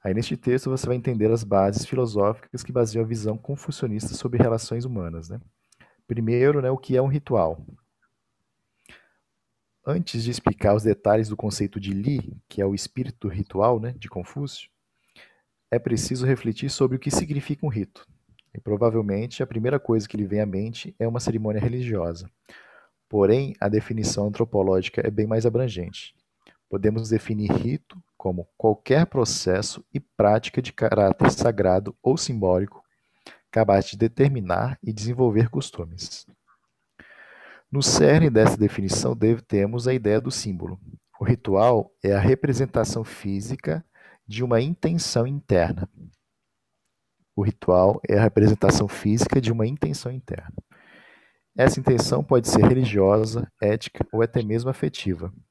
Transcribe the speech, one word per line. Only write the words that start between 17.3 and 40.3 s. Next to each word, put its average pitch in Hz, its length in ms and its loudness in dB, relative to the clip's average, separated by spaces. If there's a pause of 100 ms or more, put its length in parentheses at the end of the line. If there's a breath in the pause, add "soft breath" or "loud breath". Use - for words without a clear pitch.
um 151 40 -2
rito. 107 380 -6 (480)
E - 60 -14
provavelmente 110 840 -2
a 123 40 -2
primeira 120 320 -2
coisa 113 300 0
que - 80 -10
lhe 104 80 -2
vem 101 160 -2
à 107 60 0
mente 101 520 -8
é 113 80 -2
uma 117 140 -4
cerimônia 107 400 -4
religiosa. 104 680 -4 (800 loud breath)
Porém, 107 520 2
a 101 80 0
definição 104 580 -2
antropológica 98 800 0
é 110 40 0
bem 107 160 -2
mais 113 180 0
abrangente. 107 680 -4 (540 soft breath)
Podemos 107 400 -2
definir 107 440 -2
rito - 500 -4 (140)
como 90 400 -6
qualquer 131 500 2
processo - 840 -2
e 143 80 -6
prática 107 640 2
de 123 100 -8
caráter 104 580 2
sagrado 101 720 0
ou 135 140 2
simbólico 98 680 -2 (680 loud breath)
capaz 101 340 4
de - 100 -14
determinar 117 840 0
e 113 100 -6
desenvolver 113 560 2
costumes. 90 800 -10 (1400 loud breath)
No 139 120 -2
cerne 151 480 4
dessa 110 260 4
definição, 98 580 0
deve-, 113 280 0
temos 110 440 -2
a 127 60 0
ideia 110 280 0
do 113 100 -6